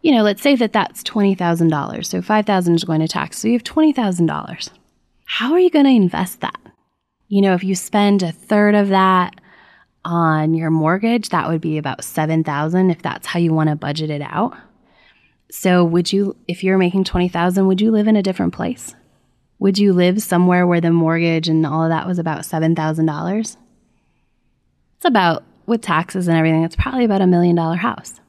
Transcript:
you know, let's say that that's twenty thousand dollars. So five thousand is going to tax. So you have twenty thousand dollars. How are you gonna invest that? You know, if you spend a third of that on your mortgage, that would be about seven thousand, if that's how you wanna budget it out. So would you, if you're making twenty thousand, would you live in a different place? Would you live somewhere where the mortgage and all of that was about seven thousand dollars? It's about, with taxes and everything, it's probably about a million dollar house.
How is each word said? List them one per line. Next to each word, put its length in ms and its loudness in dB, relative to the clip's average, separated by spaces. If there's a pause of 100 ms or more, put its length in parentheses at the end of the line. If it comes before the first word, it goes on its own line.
you 100 2
know, 140 4
let's 180 0
say 140 4
that 160 0
that's 320 -4
twenty 320 0
thousand 320 2
dollars. 400 -4
So 140 -6
five 220 0
thousand 300 2
is 80 0
going 160 -2
to 80 0
tax. 320 -6
So 80 -6
you 80 2
have 80 -2
twenty 300 0
thousand 340 0
dollars. 420 -8 (580)
How 260 -4
are 80 4
you 100 4
gonna 200 4
invest 500 2
that? 180 -8 (720)
You 120 2
know, 140 4
if 80 -2
you 140 -2
spend 480 0
a 80 -4
third 420 0
of 140 2
that 520 2 (640)
on 500 0
your 160 -2
mortgage, 580 0
that 200 -2
would 120 -2
be 180 -4
about 240 -8
seven 400 -2
thousand, 480 0
if 100 -4
that's 280 -10
how 100 -4
you 160 2
wanna 220 0
budget 340 -6
it 120 -8
out. 340 -6 (960)
So 320 2
would 280 0
you, 220 0 (140)
if 160 -8
you're 140 2
making 260 0
twenty 240 -2
thousand, 400 0
would 120 0
you 120 2
live 160 2
in 80 4
a 60 0
different 320 -4
place? 420 -10 (640)
Would 180 0
you 140 4
live 280 2
somewhere 460 2
where 140 2
the 100 0
mortgage 560 0
and 180 2
all 200 -2
of 60 0
that 180 -4
was 100 -2
about 260 -6
seven 300 0
thousand 320 -2
dollars? 500 -6 (1400)
It's 80 -20
about, 400 2 (200)
with 160 -2
taxes 460 0
and 100 2
everything, 280 2
it's 100 -6
probably 300 -2
about 160 2
a 80 4
million 260 4
dollar 220 -2
house. 420 -6 (100)